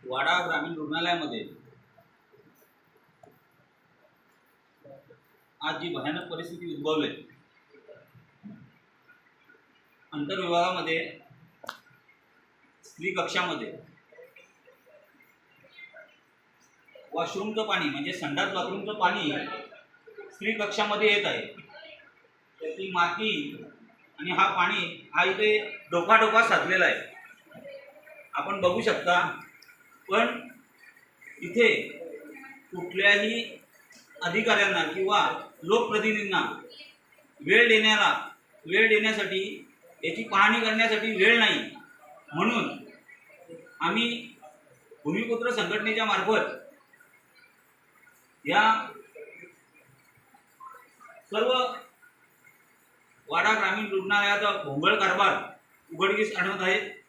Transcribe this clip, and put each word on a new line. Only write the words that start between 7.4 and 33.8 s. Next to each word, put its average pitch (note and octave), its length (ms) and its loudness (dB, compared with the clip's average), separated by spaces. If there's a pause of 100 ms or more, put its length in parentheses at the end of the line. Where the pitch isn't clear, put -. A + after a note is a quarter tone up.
आंतरविभागामध्ये E3+ 840 -2 (1900)
स्त्री F#3 280 -8
कक्षामध्ये F3 580 -4 (3500)
वॉशरूमचं G#3 540 -2
पाणी F3 220 0
म्हणजे C#3+ 240 -6
संडास F3+ 400 -2
बाथरूमचं G3 460 -6
पाणी F3+ 320 0 (1000)
स्त्री G#3 260 -4
कक्षामध्ये G#3 540 2
येत G3 120 2
आहे. C3+ 200 -2 (1160)
त्यातली F3+ 300 -8
माती F3+ 400 0 (880)
आणि F3 120 -6
हा F#3+ 240 4
पाणी F3+ 600 -2
हा F3 100 2
इथे G#3+ 320 2 (340)
डोका F3 260 6
डोका A3 300 6
साचलेला F3+ 380 4
आहे, - 160 0 (1300)
आपण F#3+ 280 -4
बघू F3+ 200 2
शकता. F3+ 360 2 (920)
पण A3 200 2 (1120)
इथे G#3+ 260 2 (1040)
कुठल्याही G3+ 720 0 (720)